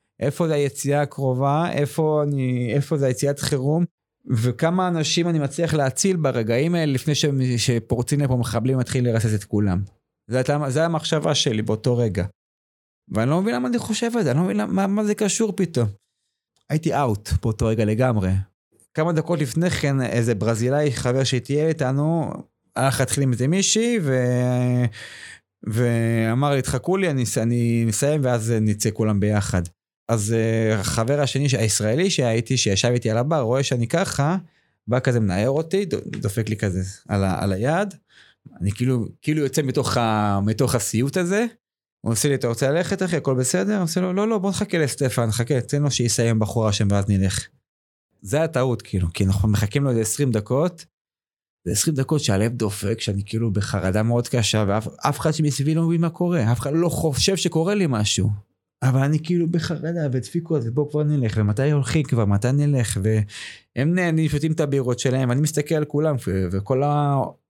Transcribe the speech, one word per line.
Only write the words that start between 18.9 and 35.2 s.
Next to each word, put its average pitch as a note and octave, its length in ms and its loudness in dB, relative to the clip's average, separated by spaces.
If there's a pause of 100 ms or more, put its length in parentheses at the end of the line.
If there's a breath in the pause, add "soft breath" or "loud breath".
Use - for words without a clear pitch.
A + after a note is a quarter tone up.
כמה E3 180 0
דקות D#3+ 260 0
לפני D#3 320 0
כן, C#3 300 0
איזה A#2 340 0
ברזילאי A#2+ 580 0
חבר B2+ 320 0
שתהיה C#3 440 0
איתנו, D#3 640 0 (440)
הלך C3 240 2
להתחיל C#3 220 0
עם C3 100 2
איזה B2 160 0
מישהי, A3 540 2
ו-, B2 840 2 (840 loud breath)
ואמר A#2 840 0
לי, C3+ 120 2
"תחכו E3 340 -2
לי, F#3 140 0
אני C3 120 0
אס-, G#2+ 160 -2
אני A#2 460 2
מסיים, C#3+ 400 0
ואז A#2 360 0
נצא G#2+ 320 0
כולם G#2+ 280 0
ביחד." G2+ 420 2 (460)
אז, A2 240 0
אה, A2+ 480 2
החבר A2+ 400 0
השני, C#3 280 0
ש-, B2+ 60 2
הישראלי A2+ 560 0
שהיה B2 220 0
איתי, A#2+ 240 0
שישב G#2 320 2
איתי A#2+ 220 0
על A2+ 80 2
הבר, D3 220 0
רואה B2 220 0
שאני A#2+ 240 -2
ככה, E3+ 500 0 (500 soft breath)
בא B2 140 0
כזה A#2+ 200 2